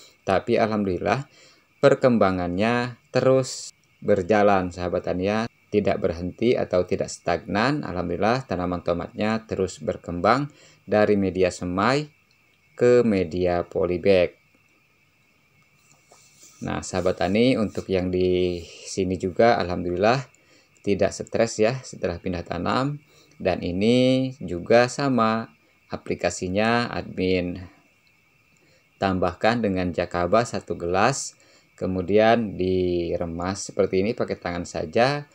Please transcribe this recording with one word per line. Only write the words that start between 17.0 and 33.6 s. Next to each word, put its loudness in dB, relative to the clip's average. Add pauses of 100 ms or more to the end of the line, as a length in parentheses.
tani, 2
untuk -4
yang 0
di 0
sini -4
juga 2
alhamdulillah 0 (640)
tidak 0
stres -2
ya 0
setelah -6
pindah -6
tanam. -2 (400)
Dan -2
ini 2 (160)
juga 2
sama, 0 (320)
aplikasinya -2
admin -2 (1400)
tambahkan 0
dengan -2
jakaba 0
satu -8
gelas, -2 (400)
kemudian 2
diremas -2